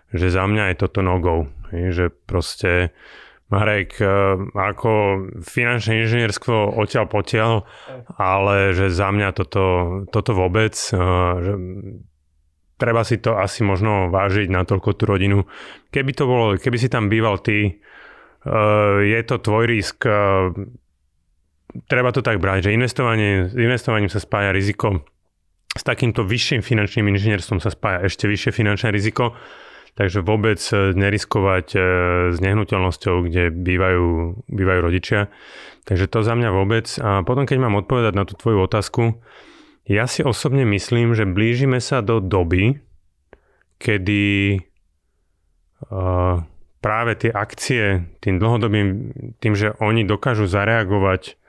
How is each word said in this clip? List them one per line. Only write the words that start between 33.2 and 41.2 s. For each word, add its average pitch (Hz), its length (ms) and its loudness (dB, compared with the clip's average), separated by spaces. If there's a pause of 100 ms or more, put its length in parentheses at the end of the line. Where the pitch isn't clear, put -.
kde 85 240 0
bývajú, 90 520 0 (440)
bývajú 92 320 0
rodičia. 92 480 0 (560)
Takže 95 240 0
to 110 160 0
za 117 80 0
mňa 120 160 0
vôbec. 98 480 0
A 98 240 0
potom, 123 240 0
keď 131 160 0
mám 107 160 2
odpovedať 113 400 0
na 98 80 0
tú - 80 -12
tvoju 110 320 2
otázku, 113 560 0 (640)
ja 107 240 2
si - 160 -2
osobne 135 400 0
myslím, 117 480 2
že 107 140 2